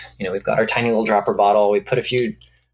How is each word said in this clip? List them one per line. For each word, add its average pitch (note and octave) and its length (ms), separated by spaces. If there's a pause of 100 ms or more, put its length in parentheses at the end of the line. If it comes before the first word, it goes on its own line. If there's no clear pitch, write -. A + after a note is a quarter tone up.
(180)
you G2+ 80
know, F2+ 60
we've G2 120
got G#2+ 140
our A2 80
tiny A#2+ 220
little A2 160
dropper G#2+ 300
bottle, G#2 360
we G#2 100
put A#2+ 180
a A2+ 40
few A#2+ 300 (420)